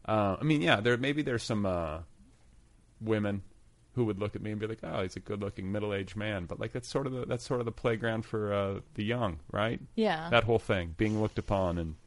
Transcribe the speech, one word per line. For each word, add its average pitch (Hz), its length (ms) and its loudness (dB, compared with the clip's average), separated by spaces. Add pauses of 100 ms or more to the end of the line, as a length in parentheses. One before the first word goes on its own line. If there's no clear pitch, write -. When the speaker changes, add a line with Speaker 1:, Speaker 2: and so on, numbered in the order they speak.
Speaker 1:
uh, 104 340 2
I - 60 -2
mean, 151 160 6
yeah, 147 200 6
there, 120 180 4
maybe 143 240 0
there's 120 200 0
some, 104 220 0
uh, 82 360 -2 (1000)
women 104 400 0 (540)
who 120 100 2
would 104 140 0
look 104 180 -2
at 101 60 -6
me 107 80 -4
and 107 100 -4
be 107 60 -4
like, 110 160 -8
"Oh, - 200 -4
he's 92 140 -4
a 92 40 -8
good-looking 98 520 -6
middle-aged 101 420 -2
man." 104 300 -4
But, - 160 -8
like, 113 120 -4
that's 123 180 -8
sort 139 160 -2
of 131 80 -4
the, 123 100 -4
that's 120 220 -4
sort 123 140 0
of 120 40 -2
the 113 80 -2
playground 113 540 0
for, 107 260 -2
uh, 98 280 0 (140)
the 110 100 -4
young, 113 340 0 (120)
right? 110 300 0 (140)
Speaker 2:
Yeah. 165 340 0
Speaker 1:
That 117 160 6
whole 113 140 4
thing, 87 400 0
being 107 240 2
looked 107 160 0
upon 95 400 2
and 80 160 -4 (120)